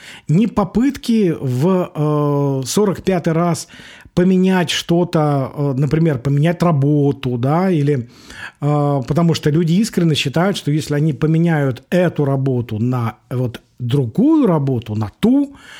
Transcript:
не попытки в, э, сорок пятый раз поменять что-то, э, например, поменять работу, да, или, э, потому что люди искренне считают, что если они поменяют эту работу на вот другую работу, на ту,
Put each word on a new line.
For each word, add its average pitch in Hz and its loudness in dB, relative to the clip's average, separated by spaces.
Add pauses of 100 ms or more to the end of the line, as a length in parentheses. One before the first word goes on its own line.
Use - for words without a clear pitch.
(280)
не 190 4
попытки 214 0
в, 156 0
э, 143 0
сорок 196 -2
пятый 175 0
раз 170 -2 (460)
поменять 185 2
что-то, 156 0
э, 143 -2
например, 151 0
поменять 147 0
работу, 143 0
да, 156 0
или, 143 0 (520)
э, 143 0
потому 165 2
что 151 -2
люди 165 2
искренне 175 0
считают, 165 -2
что - -4
если 147 -2
они 151 0
поменяют 156 0
эту 175 0
работу 131 -2
на 120 -2 (120)
вот 123 -6 (160)
другую 180 2
работу, 135 0
на 107 -4
ту, 277 2 (240)